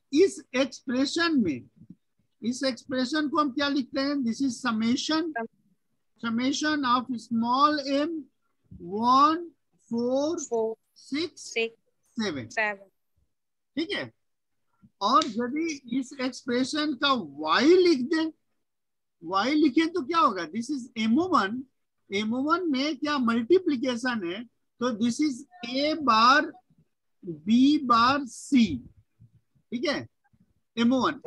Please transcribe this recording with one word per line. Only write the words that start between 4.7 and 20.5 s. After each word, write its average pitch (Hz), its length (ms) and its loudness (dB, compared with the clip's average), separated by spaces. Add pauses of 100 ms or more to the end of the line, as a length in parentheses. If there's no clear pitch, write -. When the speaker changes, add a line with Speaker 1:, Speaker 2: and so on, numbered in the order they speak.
Speaker 1:
summation 269 600 -2
of 247 200 0 (140)
small 262 600 2 (120)
m, 302 320 -2 (720)
one, 285 540 4 (420)
four, 262 480 0
Speaker 2:
Four, 226 360 -4 (200)
Speaker 1:
six, - 460 -8 (120)
Speaker 2:
six, 226 240 -6 (400)
Speaker 1:
seven। 156 320 -6
Speaker 2:
सेवन। 208 400 -6 (880)
Speaker 1:
ठीक 339 140 -4
है? 147 200 -8 (880)
और 254 240 2
यदि 277 560 -6 (180)
इस 269 220 -8
expression 262 720 -2 (100)
का 285 100 2 (340)
y 180 160 2
लिख 339 380 6 (120)
दें, 320 180 0 (920)
y 196 300 -2
लिखें 311 400 2
तो 349 120 -2
क्या 330 140 0
होगा? 214 320 2